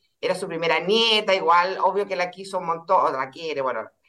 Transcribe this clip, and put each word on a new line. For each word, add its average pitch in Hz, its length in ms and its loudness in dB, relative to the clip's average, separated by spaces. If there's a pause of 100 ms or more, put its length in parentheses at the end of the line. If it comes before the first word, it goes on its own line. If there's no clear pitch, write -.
(220)
era 180 140 0
su 180 120 -6
primera 165 320 0
nieta, 214 560 2
igual, 180 480 2
obvio 190 240 2
que 196 80 -4
la 180 160 -2
quiso 185 280 -8
un 175 80 -8
montón, 165 400 2
o 156 100 2
la 131 120 -4
quiere, 151 320 -6
bueno. 113 280 -4 (200)